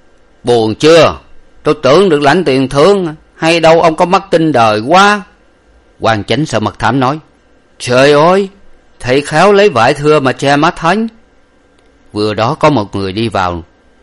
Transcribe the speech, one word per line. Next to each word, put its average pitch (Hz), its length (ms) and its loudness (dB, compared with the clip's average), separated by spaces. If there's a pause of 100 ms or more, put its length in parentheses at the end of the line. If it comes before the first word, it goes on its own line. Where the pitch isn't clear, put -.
(440)
"Buồn 113 320 0
chưa? 147 420 2 (460)
Tôi 151 200 -2
tưởng 170 260 2
được 147 120 0
lãnh 151 220 0
tiền 135 260 -2
thưởng, 165 460 0 (200)
hay 165 240 -2
đâu 165 220 4
ông 165 140 0
có 180 100 0
mắt 175 260 -2
tinh 160 200 0
đời 113 280 2
quá." 190 420 0 (800)
Quan 107 240 -2
chánh 131 220 -4
sở 113 140 -4
mật 104 200 -6
thám 117 200 -2
nói: 135 200 -2 (600)
"Trời 131 320 2
ơi, 180 380 2 (500)
thầy 135 220 -2
khéo 175 320 0
lấy 202 160 4
vải 127 240 0
thưa 151 260 0
mà 131 120 -2
che 139 240 -2
mắt 156 200 0
thánh." 196 320 -4 (1080)
Vừa 104 200 -4
đó 117 200 -2
có 156 160 0
một 107 260 -2
người 98 160 -4
đi 110 180 -4
vào. 90 340 -6 (400)